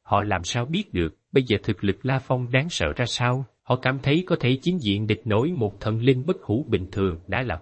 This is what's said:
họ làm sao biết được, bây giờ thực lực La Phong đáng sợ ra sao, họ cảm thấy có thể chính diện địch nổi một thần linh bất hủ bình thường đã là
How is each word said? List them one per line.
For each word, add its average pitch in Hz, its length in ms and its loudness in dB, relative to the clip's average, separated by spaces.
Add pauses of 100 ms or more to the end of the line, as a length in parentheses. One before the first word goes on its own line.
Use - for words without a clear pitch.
họ 101 200 2
làm 98 220 -2
sao 120 200 -2
biết 170 300 -4
được, 85 220 0 (160)
bây 139 100 4
giờ 113 200 2
thực - 220 -4
lực 98 220 -2
La 131 120 0
Phong 123 340 -2
đáng 135 160 2
sợ 80 280 -2
ra 123 100 0
sao, 123 380 0 (180)
họ 127 140 0
cảm 131 260 -2
thấy 156 240 2
có - 140 0
thể 127 220 2
chính 180 200 0
diện 104 240 2
địch 107 180 0
nổi 113 320 2
một 110 240 -2
thần 110 220 -2
linh 131 240 4
bất 185 160 -2
hủ 117 260 0
bình 95 240 0
thường 92 340 0
đã 98 160 -2
là 95 200 -4